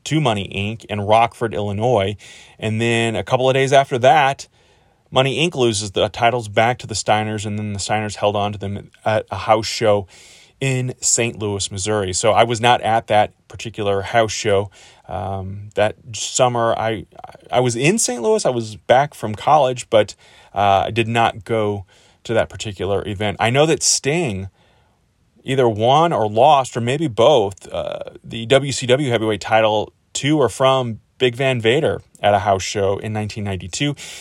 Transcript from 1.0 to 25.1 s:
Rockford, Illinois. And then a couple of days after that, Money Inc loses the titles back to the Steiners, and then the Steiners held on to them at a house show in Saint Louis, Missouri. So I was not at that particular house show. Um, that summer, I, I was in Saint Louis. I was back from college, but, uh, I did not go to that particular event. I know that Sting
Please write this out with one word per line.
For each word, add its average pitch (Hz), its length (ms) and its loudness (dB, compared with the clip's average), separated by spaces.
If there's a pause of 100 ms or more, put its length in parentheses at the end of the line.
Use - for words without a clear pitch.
Rockford, 110 540 2
Illinois. 104 640 -2 (420)
And 110 220 -4
then 117 340 0
a 90 80 -4
couple 127 260 0
of 131 60 2
days 135 180 0
after 139 260 4
that, 139 500 2 (600)
Money 131 300 0
Inc 170 160 -2
loses 110 380 0
the 104 160 0
titles 117 400 0
back 113 300 0
to 107 100 -16
the 110 60 -10
Steiners, 107 520 -2
and 104 140 -6
then 104 140 -6
the 98 40 -8
Steiners 107 380 -4
held 104 180 0
on 104 160 -2
to 101 80 -8
them 101 320 -8 (140)
at 110 260 0
a 101 60 -8
house 110 300 0
show 104 420 0 (500)
in 127 440 -4
Saint - 360 0
Louis, 101 320 -6
Missouri. 98 440 -4
So 107 180 2
I 104 120 6
was 117 180 -4
not 120 180 4
at 113 280 0
that 104 260 2 (120)
particular 101 540 -6
house 110 320 0
show. 101 380 0 (360)
Um, 98 680 -8
that 104 220 0 (180)
summer, 120 640 0
I, 110 260 -4 (480)
I 123 80 4
was 123 160 0
in 160 220 2
Saint 247 240 -4
Louis. 214 240 2
I - 20 2
was 113 280 -4
back 131 360 4
from 107 220 -6
college, 131 560 2
but, 107 240 4 (400)
uh, 98 320 4
I - 60 -6
did 113 160 -2
not 117 360 0
go 104 400 -2 (400)
to 117 80 -6
that 101 160 2
particular 98 580 -6
event. 101 320 -4
I 113 120 0
know 147 160 4
that 156 160 0
Sting 131 640 -2 (960)